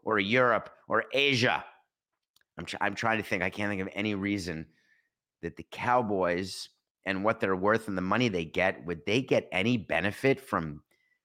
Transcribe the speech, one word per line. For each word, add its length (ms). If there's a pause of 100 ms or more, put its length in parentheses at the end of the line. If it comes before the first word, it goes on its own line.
or 160
Europe 580 (120)
or 240
Asia? 520 (920)
I'm 80
tr-, 160
I'm 120
trying 220
to 80
think. 180
I 80
can't 200
think 100
of 140
any 200
reason 560 (720)
that 160
the 140
Cowboys 1000 (380)
and 180
what 160
they're 160
worth 320
and 80
the 60
money 260
they 160
get, 400
would 220
they 160
get 300
any 260
benefit 600
from 440 (420)